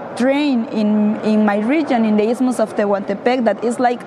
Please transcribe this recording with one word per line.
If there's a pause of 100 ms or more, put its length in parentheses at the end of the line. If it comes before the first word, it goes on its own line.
(180)
train
in,
in
my
region,
in
the
Isthmus
of
Tehuantepec,
that
is
like,